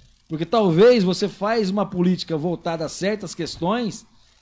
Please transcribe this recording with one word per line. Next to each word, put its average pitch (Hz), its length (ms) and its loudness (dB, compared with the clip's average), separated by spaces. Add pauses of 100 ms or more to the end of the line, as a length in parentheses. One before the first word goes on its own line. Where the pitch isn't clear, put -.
(280)
Porque 160 180 -6
talvez 214 580 6
você 185 260 0
faz 214 400 -2
uma 196 160 -2
política 180 520 0
voltada 165 480 -6
a 139 40 -8
certas 196 460 -6
questões 190 680 -6 (360)